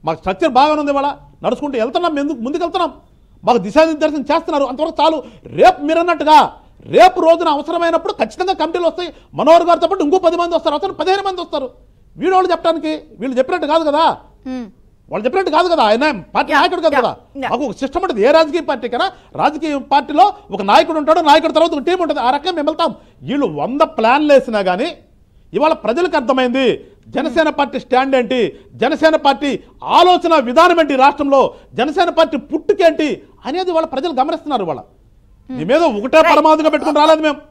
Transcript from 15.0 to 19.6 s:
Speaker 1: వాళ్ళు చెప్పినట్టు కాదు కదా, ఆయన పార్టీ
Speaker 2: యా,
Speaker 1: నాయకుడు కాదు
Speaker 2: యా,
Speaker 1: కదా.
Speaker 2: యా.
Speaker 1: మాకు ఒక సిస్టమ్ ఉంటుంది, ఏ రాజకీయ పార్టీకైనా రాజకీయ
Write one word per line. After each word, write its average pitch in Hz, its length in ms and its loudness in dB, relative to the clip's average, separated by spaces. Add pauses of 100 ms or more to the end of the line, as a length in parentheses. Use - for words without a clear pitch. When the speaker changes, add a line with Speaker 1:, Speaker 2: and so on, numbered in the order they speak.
Speaker 1:
వాళ్ళు 190 140 -8
చెప్పినట్టు 339 320 -2
కాదు 349 160 2
కదా, 311 160 0
ఆయన 233 160 2 (300)
పార్టీ 285 180 -2
Speaker 2:
యా, 285 80 4
Speaker 1:
నాయకుడు 349 240 0
కాదు 294 120 2
Speaker 2:
యా, 269 40 2
Speaker 1:
కదా. 214 100 0 (320)
Speaker 2:
యా. 233 80 -6
Speaker 1:
మాకు 262 160 -2
ఒక 214 140 -6
సిస్టమ్ 349 240 -4
ఉంటుంది, 262 220 -2
ఏ 277 100 4
రాజకీయ 320 340 0
పార్టీకైనా 254 360 -4 (340)
రాజకీయ 302 340 -2 (180)